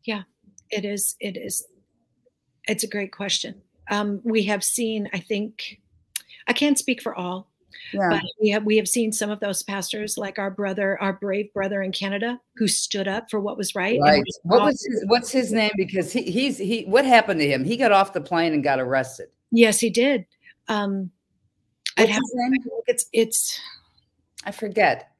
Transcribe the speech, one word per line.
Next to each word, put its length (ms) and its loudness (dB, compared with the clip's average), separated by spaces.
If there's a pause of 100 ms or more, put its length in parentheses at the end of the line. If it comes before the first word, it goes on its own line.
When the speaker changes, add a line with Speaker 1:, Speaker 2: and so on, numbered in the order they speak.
Speaker 1:
Yeah, 200 -6 (460)
it 160 -4
is. 340 -2
It 180 -8
is. 280 -8 (1000)
It's 160 -2
a 40 -4
great 240 -6
question. 500 -6 (280)
Um, 340 -2
we 200 2
have 200 -2
seen, 500 -2
I 60 -4
think, 600 -6 (680)
I 60 4
can't 240 2
speak 240 -2
for 140 -6
all, 340 -8 (440)
Speaker 2:
Yeah. 160 2
Speaker 1:
but 120 2 (200)
we 80 4
have, 160 0
we 100 4
have 140 2
seen 240 0
some 160 -4
of 100 -6
those 240 -4
pastors, 540 -6
like 200 -6
our 140 -4
brother, 500 -2
our 120 0
brave 400 -4
brother 280 -2
in 120 -4
Canada, 480 -4 (160)
who 100 2
stood 400 -2
up 240 -4
for 80 -2
what 180 -6
was 160 -6
right. 220 0
And 80 2
Speaker 2:
Right. 220 8
Speaker 1:
we 60 -12 (120)
Speaker 2:
What 160 4
Speaker 1:
saw 60 4
Speaker 2:
was 200 0
his, 220 -4
what's 240 2
his 220 2
name? 240 2
Because 340 -2
he, 120 -2
he's, 340 -2
he, 260 -2
what 220 4
happened 340 6
to 100 4
him? 140 2
He 140 -2
got 160 4
off 180 4
the 100 -2
plane 320 0
and 100 2
got 180 2
arrested. 480 -2 (220)
Speaker 1:
Yes, 280 6
he 100 2
did. 360 2 (420)
Um, 420 -2 (840)
I'd 60 4
Speaker 2:
What's 100 6
Speaker 1:
have 100 0
Speaker 2:
his 140 -6
name? 280 0
Speaker 1:
to 60 -10
look. 180 -8
It's, 260 0
it's 460 0 (840)
Speaker 2:
I 60 -8
forget. 680 0